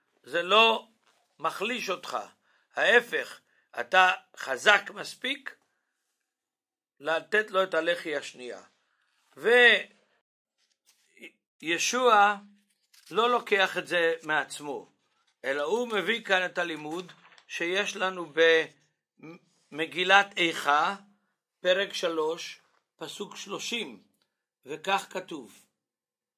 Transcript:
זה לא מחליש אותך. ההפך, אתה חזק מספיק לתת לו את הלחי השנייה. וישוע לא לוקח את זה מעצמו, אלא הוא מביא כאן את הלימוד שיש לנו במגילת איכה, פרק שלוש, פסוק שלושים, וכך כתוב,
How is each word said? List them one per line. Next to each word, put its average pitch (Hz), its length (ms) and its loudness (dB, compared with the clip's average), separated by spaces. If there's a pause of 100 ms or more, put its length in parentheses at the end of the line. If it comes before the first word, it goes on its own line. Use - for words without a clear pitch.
(220)
זה 156 200 -4
לא 220 460 2 (500)
מחליש 185 520 -6
אותך. 165 280 -6 (580)
ההפך, 165 640 2 (400)
אתה 185 320 4 (240)
חזק 196 580 2
מספיק 247 640 -10 (1400)
לתת 160 500 -2
לו 185 120 2
את 185 120 -2
הלחי 165 420 -2
השנייה. 123 460 -12 (3000)
וישוע 208 760 4 (760)
לא 220 200 0
לוקח 196 480 2
את 160 80 -6
זה 165 360 2
מעצמו, 147 720 -6 (520)
אלא 139 180 -2
הוא 220 260 -2
מביא 214 360 -2
כאן 185 200 0
את 180 140 -6
הלימוד 165 540 -8 (360)
שיש 185 480 -4
לנו 185 360 -6 (1400)
במגילת 180 680 2
איכה, 165 580 0 (640)
פרק 190 320 0
שלוש, 165 680 -6 (360)
פסוק 165 400 -14
שלושים, 180 680 -10 (640)
וכך 180 440 -4
כתוב, 170 540 -14 (720)